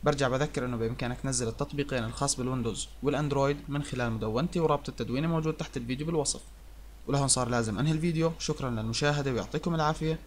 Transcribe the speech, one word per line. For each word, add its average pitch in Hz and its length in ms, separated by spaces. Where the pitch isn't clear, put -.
برجع 143 240
بذكر 131 360
إنه 123 120
بإمكانك 120 440
تنزل 123 280
التطبيقين 139 560
الخاص 117 320
بالويندوز 127 520
والأندرويد 143 560
من 143 140
خلال 123 300
مدونتي، 110 480
ورابط 151 280
التدوينة 127 400
موجود 160 260
تحت - 220
الفيديو 127 300
بالوصف. 160 340
ولهون 139 220
صار 127 200
لازم 113 300
أنهي 151 140
الفيديو. 160 460
شكرا 147 320
للمشاهدة 135 600
ويعطيكم 147 420
العافية. 160 520